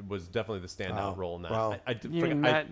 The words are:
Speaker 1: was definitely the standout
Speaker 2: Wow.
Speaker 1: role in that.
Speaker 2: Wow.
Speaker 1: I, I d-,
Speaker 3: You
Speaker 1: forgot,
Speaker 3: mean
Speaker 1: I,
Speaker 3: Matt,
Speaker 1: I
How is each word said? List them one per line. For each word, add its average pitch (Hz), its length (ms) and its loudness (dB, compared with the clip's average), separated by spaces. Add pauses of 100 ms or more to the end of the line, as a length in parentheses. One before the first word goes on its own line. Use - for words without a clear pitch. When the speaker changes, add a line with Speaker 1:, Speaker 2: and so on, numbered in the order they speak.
Speaker 1:
was 95 200 -4
definitely 104 340 -2
the 90 60 -8
standout 92 280 -4
Speaker 2:
Wow. 98 200 0
Speaker 1:
role 90 200 -2
in 87 60 -8
that. 87 100 -4
Speaker 2:
Wow. 110 200 4 (140)
Speaker 1:
I, 127 60 0
I - 20 2
d-, 110 160 -4
Speaker 3:
You 165 120 2
Speaker 1:
forgot, 165 160 4
Speaker 3:
mean 147 80 0
Speaker 1:
I, 151 60 6
Speaker 3:
Matt, 156 160 4
Speaker 1:
I - 40 -12